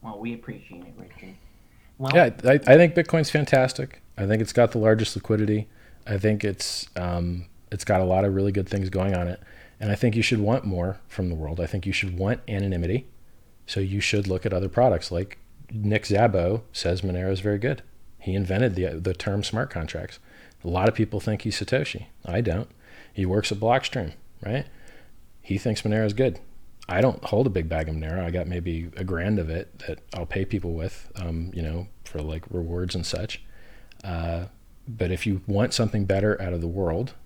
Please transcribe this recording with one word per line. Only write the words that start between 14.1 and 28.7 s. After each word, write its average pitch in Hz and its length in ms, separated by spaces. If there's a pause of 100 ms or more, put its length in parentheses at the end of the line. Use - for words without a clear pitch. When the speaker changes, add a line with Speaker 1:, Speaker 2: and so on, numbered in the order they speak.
Speaker 2:
look 92 180
at 92 80
other 92 160
products. 120 400
Like 90 280 (320)
Nick 107 340
Szabo 101 580 (100)
says 90 300
Monero 92 300
is 92 80
very 104 180
good. 120 240 (360)
He 92 160
invented 98 420
the, 85 240
the 92 120
term 101 300
smart 120 280
contracts. 80 500 (440)
A 87 40
lot 90 200
of 104 60
people 107 260
think 107 220
he's - 180
Satoshi. - 460 (180)
I 92 160
don't. 98 280 (440)
He 95 140
works 98 260
at 98 60
Blockstream, 113 540 (280)
right? 123 260 (760)
He 95 160
thinks - 240
Monero 110 240
is 104 60
good. 117 260 (500)
I 98 120
don't 123 240
hold 120 240
a - 20
big 87 180
bag 78 200
of 78 80
Monero. 80 280
I 85 60
got 87 160
maybe 87 500